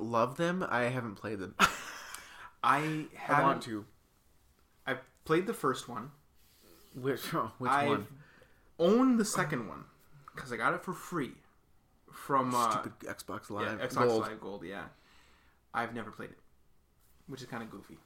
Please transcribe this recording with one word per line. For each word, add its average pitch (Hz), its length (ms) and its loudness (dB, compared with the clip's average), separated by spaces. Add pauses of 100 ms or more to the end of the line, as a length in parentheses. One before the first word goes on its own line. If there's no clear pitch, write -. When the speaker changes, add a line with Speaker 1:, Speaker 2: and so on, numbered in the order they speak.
Speaker 1:
love 117 360 2
them. 175 320 0
I 120 160 2
haven't 120 300 -2
played 104 240 -6
them. 95 180 -8
<laughs> - 40 -6
Speaker 2:
I - 80 10 (920)
Speaker 1:
I 151 520 2
Speaker 2:
haven't 147 300 2
Speaker 1:
want 131 200 2
to. 107 200 -8 (1040)
Speaker 2:
I've 131 120 -2 (260)
played 175 220 4
the 233 80 -2
first 131 340 -2
one. 120 220 -8 (840)
Speaker 1:
Which, 127 260 -2
<laughs> 123 380 -4
which 127 120 0
Speaker 2:
I've 143 180 4
Speaker 1:
one? 107 180 0 (720)
Speaker 2:
owned 226 400 6
the 202 40 2
second 147 440 -2
one 71 160 -12 (500)
'cause - 180 -10
I 117 40 -6
got 127 180 2
it - 80 -6
for 185 100 -6
free 156 400 -6 (800)
from, 131 420 2
uh, 120 180 4
Speaker 1:
Stupid - 280 -4
Xbox - 480 -10
Live 107 300 -4
Speaker 2:
yeah, 123 80 -2
Xbox 131 80 -6 (140)
Speaker 1:
Gold. 113 140 4
Speaker 2:
Live 107 180 -8
Gold, 95 240 -10
yeah. 92 220 -10 (840)
I've 117 220 -4
never 110 160 -8
played 107 200 -12
it, - 80 -20 (880)
which 127 120 -10
is 123 60 -12
kinda 117 200 -8
goofy. 101 400 -16